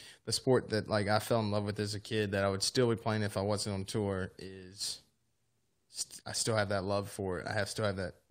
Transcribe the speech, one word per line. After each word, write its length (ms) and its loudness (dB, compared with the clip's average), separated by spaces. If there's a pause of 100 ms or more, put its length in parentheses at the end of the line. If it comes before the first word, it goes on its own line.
(260)
the 60 -2
sport 380 4
that, 180 0
like, 200 2
I 100 4
fell 220 2
in 100 0
love 140 0
with 160 -4
as 160 -2
a 40 -6
kid 340 -2
that 100 2
I 60 4
would 120 0
still 260 4
be 80 4
playing 280 0
if 120 -2
I 60 0
wasn't 320 0
on 120 -4
tour 520 -2
is 640 -10 (880)
st-, 380 -10
I 60 -8
still 220 2
have 140 4
that 140 2
love 260 0
for 300 -4
it. 80 -6
I 60 -4
have, 140 0
still 180 -2
have 100 2
that, 180 -4 (180)